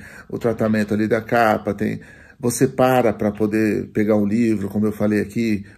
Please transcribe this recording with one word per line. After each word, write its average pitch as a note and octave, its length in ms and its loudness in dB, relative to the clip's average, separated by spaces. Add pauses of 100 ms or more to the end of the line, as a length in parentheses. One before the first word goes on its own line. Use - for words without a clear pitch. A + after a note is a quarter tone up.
(300)
o - 100 -8
tratamento A2 540 0
ali G#2 160 0
da A2+ 100 2
capa, A2 540 0
tem, G#2+ 260 -4 (400)
você B2 300 0
para B2+ 420 4
pra G#2 180 -2
poder G#2 640 -2
pegar G#2+ 240 2
um G#2 100 2
livro, G#2+ 440 0
como G#2 160 0
eu G#2 80 -2
falei G#2 260 0
aqui, G#2 460 -2 (120)